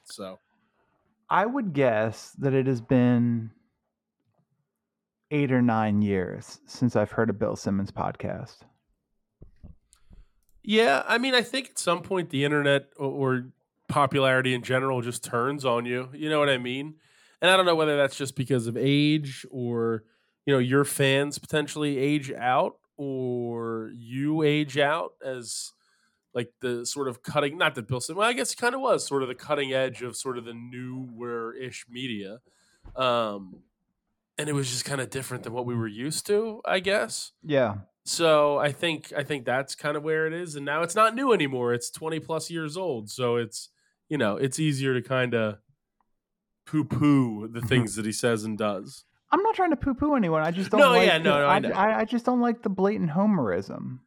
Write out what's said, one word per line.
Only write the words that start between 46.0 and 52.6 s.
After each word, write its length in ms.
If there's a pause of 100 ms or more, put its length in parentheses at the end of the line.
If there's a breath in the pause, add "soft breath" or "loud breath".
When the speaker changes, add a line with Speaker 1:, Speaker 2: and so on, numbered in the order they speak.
Speaker 1:
poo-poo 840
the 100
Speaker 2:
Mm-hmm. 80
Speaker 1:
things 280
that 120
he 40
says 320
and 140
does. 480 (240)
Speaker 2:
I'm 140
not 100
trying 160
to 60
poo-poo 400
anyone. 260
I 80
just 220
don't 80
Speaker 1:
No, 140
Speaker 2:
like 120
Speaker 1:
yeah, 140
no, 160
Speaker 2:
the, 60
Speaker 1:
no, 40
I 100
Speaker 2:
I, 40
Speaker 1:
know. 140
Speaker 2:
I, 260
I 60
just 200
don't 160
like 220